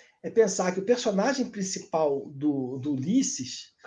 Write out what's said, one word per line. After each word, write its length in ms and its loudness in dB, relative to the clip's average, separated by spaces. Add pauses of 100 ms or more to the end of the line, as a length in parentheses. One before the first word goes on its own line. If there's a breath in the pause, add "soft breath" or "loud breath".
(220 loud breath)
é 80 -8
pensar 420 4
que 80 -2
o 40 -6
personagem 640 2
principal 800 -2
do, 480 -2
do 160 -2
Ulisses 760 -2 (140 loud breath)